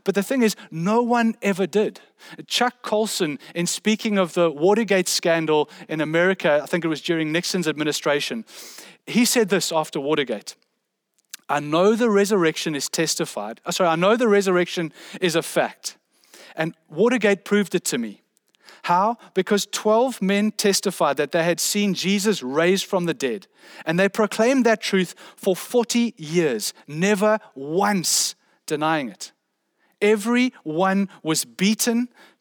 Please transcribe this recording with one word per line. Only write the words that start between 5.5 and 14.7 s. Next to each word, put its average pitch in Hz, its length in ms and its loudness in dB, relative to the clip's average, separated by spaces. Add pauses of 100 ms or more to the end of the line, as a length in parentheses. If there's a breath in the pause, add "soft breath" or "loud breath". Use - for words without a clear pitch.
in 156 120 -6
America, 160 640 2
I 143 40 -12
think 170 180 -4
it 165 40 -2
was 160 140 -4
during 160 300 -2
Nixon's 175 360 -2
administration, 143 760 -2 (600 loud breath)
he 196 180 2
said 220 240 2
this 185 240 0
after 156 280 -2
Watergate, 139 540 -2 (960)
"I 147 100 -2
know 165 360 2
the 233 160 2
resurrection 180 680 0
is 131 120 -6
testified, 117 800 -4
oh, 175 60 -6
sorry, 180 180 2
I 160 60 2
know 190 200 2
the 233 120 0
resurrection 180 640 0 (280 loud breath)